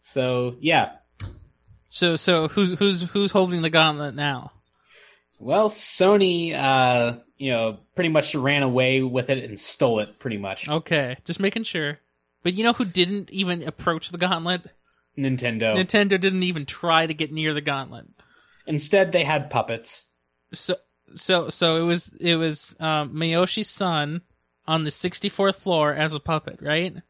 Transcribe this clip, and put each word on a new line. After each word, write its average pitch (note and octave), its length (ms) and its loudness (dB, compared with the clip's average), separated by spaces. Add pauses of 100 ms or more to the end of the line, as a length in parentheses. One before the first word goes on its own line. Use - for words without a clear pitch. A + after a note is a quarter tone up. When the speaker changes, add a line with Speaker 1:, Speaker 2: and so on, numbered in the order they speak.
Speaker 1:
So, B2 600 -2
yeah. C#3+ 320 4 (960)
Speaker 2:
So, E3+ 260 2
so D#3+ 320 2
who's, F#3 300 0
who's, G3 240 0
who's G3 300 -2
holding F3+ 280 2
the D#3+ 80 0
gauntlet D3+ 460 2
now? C#3+ 380 -4 (840)
Speaker 1:
Well, F3+ 300 2
Sony, F#3 880 4
uh, B2+ 640 2 (180)
you C3+ 140 -4
know, A2+ 300 0 (140)
pretty F3 140 0
much D#3 260 2
ran C#3+ 280 2
away B2+ 400 2
with B2 260 -2
it C3 160 0
and G#2+ 160 -10
stole A#2 400 0
it, - 180 -8
pretty A2 200 -6
much. G2 300 -8
Speaker 2:
Okay, D3+ 580 -2
just F3 140 -6
making G#3 240 -2
sure. D3 340 -6 (440)
But F3+ 120 -2
you G#3+ 100 -2
know A#3 80 4
who A3+ 140 0
didn't F#3 440 -2
even F3+ 360 -4
approach D#3+ 440 -4
the F3 80 -12
gauntlet? F3 460 -2 (540)
Speaker 1:
Nintendo. A#2+ 580 0
Speaker 2:
Nintendo G3 420 2
didn't F#3 260 0
even E3+ 200 -4
try D#3+ 400 2
to D#3+ 80 -4
get D#3 180 -4
near D#3 220 -2
the D3 80 -2
gauntlet. C3+ 460 -6 (600)
Speaker 1:
Instead, E3+ 460 2
they F3 120 4
had C#3+ 260 0
puppets. - 560 -4 (480)
Speaker 2:
So, - 220 -4 (380)
so, F3 340 0
so E3 280 2
it E3 60 0
was, E3+ 380 -2
it E3+ 160 2
was, D#3+ 420 -4
um, D#3 340 -2
Miyoshi E3 520 0
Son D#3+ 580 -4 (420)
on D#3+ 200 0
the D3+ 80 -2
sixty-fourth G3 640 -2
floor D#3 360 0
as D3+ 220 -2
a D3 60 -6
puppet, - 420 -6
right? D#3+ 320 -2 (160)